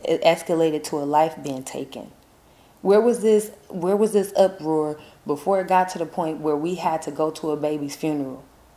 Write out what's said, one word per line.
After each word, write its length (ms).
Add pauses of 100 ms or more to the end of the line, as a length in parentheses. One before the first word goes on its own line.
it 160
escalated 640
to 120
a 100
life 360
being 200
taken? 480 (720)
Where 180
was 220
this, 300 (180)
where 260
was 160
this 240
uproar 640 (260)
before 360
it 60
got 220
to 80
the 60
point 360
where 140
we 200
had 280
to 80
go 200
to 220
a 40
baby's 400
funeral? 480 (320)